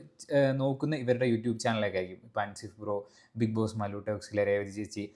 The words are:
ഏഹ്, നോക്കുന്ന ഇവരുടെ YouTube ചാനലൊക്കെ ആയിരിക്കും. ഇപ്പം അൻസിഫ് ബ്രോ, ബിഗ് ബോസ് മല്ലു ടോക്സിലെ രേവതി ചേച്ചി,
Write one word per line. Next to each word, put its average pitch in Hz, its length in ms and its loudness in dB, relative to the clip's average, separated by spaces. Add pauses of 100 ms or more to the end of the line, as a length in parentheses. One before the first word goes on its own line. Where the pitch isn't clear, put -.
(320)
ഏഹ്, 139 300 6
നോക്കുന്ന 139 340 0
ഇവരുടെ 127 300 2
YouTube 117 320 2
ചാനലൊക്കെ 107 400 0
ആയിരിക്കും. 92 260 -4
ഇപ്പം 110 180 -4
അൻസിഫ് 101 380 -10
ബ്രോ, 107 160 -2 (380)
ബിഗ് 113 200 0
ബോസ് 107 220 0
മല്ലു 101 220 -4
ടോക്സിലെ 101 460 -2
രേവതി 101 260 2
ചേച്ചി, 101 340 -8 (120)